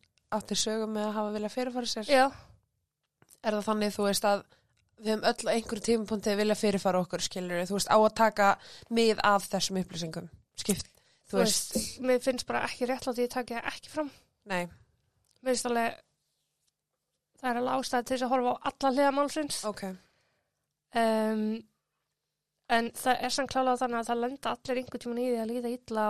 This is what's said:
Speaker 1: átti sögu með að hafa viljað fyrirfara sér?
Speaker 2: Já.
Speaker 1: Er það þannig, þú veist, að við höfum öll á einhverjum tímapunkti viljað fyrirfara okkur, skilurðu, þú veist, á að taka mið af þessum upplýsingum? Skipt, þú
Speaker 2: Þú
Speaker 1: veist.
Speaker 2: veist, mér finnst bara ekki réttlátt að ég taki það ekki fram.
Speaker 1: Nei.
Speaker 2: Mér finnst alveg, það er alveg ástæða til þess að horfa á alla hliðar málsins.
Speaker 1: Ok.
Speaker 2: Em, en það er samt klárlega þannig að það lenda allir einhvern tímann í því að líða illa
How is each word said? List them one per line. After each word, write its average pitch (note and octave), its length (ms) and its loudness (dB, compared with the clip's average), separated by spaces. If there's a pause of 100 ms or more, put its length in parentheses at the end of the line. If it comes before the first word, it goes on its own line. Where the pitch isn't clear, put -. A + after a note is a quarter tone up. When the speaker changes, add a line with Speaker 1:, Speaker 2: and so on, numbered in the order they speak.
(320)
Speaker 1:
átti G#3 240 -4
sögu A3 320 0
með G#3+ 200 -2
að G#3 80 -4
hafa G#3+ 160 -2
viljað G#3 240 -4
fyrirfara B3+ 320 -4
sér? G#3+ 200 -4
Speaker 2:
Já. C4 180 8 (1120)
Speaker 1:
Er G#3+ 180 -2
það G#3 120 -2
þannig, G#3 280 0
þú G3+ 120 0
veist, G3+ 200 0
að G3+ 140 4 (580)
við A3 120 -2
höfum A3 120 0
öll A#3 240 0
á E3+ 60 2
einhverjum A3+ 340 -4
tímapunkti G#3+ 480 0
viljað G#3+ 240 2
fyrirfara F#3+ 440 2
okkur, F3 200 -4
skilurðu, F3+ 440 -4
þú G3 100 -2
veist, - 140 -2
á G#3+ 60 8
að G#3+ 180 6
taka G#3+ 340 6 (380)
mið A3+ 360 4
af G3+ 240 4
þessum F#3+ 320 -2
upplýsingum? E3+ 480 -6 (280)
Skipt, - 320 -2 (420)
þú - 20 -20
Speaker 2:
Þú G3 80 2
Speaker 1:
veist. - 360 2
Speaker 2:
veist, - 260 -4
mér B3+ 180 4
finnst B3+ 300 -2
bara A#3 160 0
ekki B3 240 -4
réttlátt C4 240 -4
að A#3+ 100 -2
ég A#3+ 80 -2
taki B3 240 -6
það A#3 160 -6
ekki - 220 -14
fram. D4+ 180 -4 (340)
Speaker 1:
Nei. F3+ 180 -2 (800)
Speaker 2:
Mér B3+ 100 0
finnst B3 160 -2
alveg, A#3 280 -2 (1400)
það C4 160 -6
er A#3 100 -2
alveg C4 120 -2
ástæða B3+ 300 -2
til B3+ 120 -4
þess B3 100 -2
að A#3+ 80 -2
horfa B3 180 2
á - 120 -4
alla C4+ 280 0
hliðar C#4 240 2
málsins. C#4+ 500 -2
Speaker 1:
Ok. G#3 180 -6 (1080)
Speaker 2:
Em, A3 500 2 (1300)
en A#3 220 2
það - 320 0
er B3 120 -4
samt C4 180 -2
klárlega B3+ 300 2
þannig A#3+ 180 -2
að A3+ 80 -6
það A#3+ 140 0
lenda B3 320 -4
allir B3+ 260 -4
einhvern B3+ 220 -10
tímann A#3+ 180 -4
í B3+ 60 0
því A#3+ 120 0
að A3 120 -4
líða A#3+ 220 -4
illa A3 360 -2